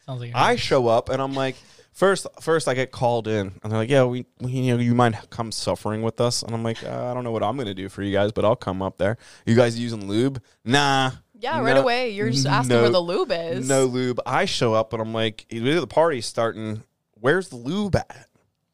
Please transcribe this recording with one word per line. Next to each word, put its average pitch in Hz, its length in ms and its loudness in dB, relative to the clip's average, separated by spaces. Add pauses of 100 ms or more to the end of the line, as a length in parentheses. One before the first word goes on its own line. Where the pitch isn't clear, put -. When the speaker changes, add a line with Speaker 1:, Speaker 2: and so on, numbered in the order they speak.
Speaker 1:
Sounds 127 160 -10
like 120 140 -10
Speaker 2:
I 156 180 6
Speaker 1:
hers. 240 80 0
Speaker 2:
show 131 280 4
up, 113 200 4
and 131 140 -2
I'm 135 120 -4
like, 131 220 -2 (360)
first, 190 340 2 (160)
first 160 260 0
I 131 60 2
get 127 180 -2
called 120 340 0
in, 104 260 -2 (100)
and 107 100 -4
they're 110 60 0
like, 110 100 -2
"Yeah, 135 160 6
we, 123 220 -4 (140)
we, 127 120 -6
you 127 240 0
know, 120 60 2
you 120 120 4
mind 120 220 4 (140)
come 113 200 -8
suffering 107 520 -4
with 113 180 -4
us?" 120 220 0
And 117 120 -8
I'm 113 80 -4
like, 113 220 -6
"Uh, 123 260 -8
I 123 40 -6
don't 123 100 -6
know 117 80 -6
what 107 100 -2
I'm 107 140 0
gonna 117 160 -6
do 95 160 -8
for - 140 -8
you 101 100 -2
guys, 101 180 2
but 98 140 -2
I'll 107 120 4
come 95 260 -4
up 95 160 -4
there." 101 180 0 (300)
"You 113 100 4
guys 117 240 4
using 113 260 -6
lube?" 123 360 0 (240)
"Nah." 135 460 2 (280)
Speaker 3:
Yeah, 285 220 -4
right - 140 2
Speaker 2:
No, - 40 4
Speaker 3:
away. 247 300 0
You're 202 200 -4
just 135 160 0
Speaker 2:
n-, - 60 0
Speaker 3:
asking 123 240 2
where 117 100 6
Speaker 2:
no, 117 60 4
Speaker 3:
the 180 80 4
lube 196 320 -2
is. 165 340 -4
Speaker 2:
no 135 200 4
lube. 123 400 0
I 143 180 2
show 120 300 0
up, 110 180 2
and 113 80 -4
I'm 113 140 -6
like, 113 340 -2
"The 127 380 0
party's 156 400 2
starting. 110 560 -4 (320)
Where's 156 340 0
the 131 80 -14
lube 156 400 -4
at?" - 320 -8 (460)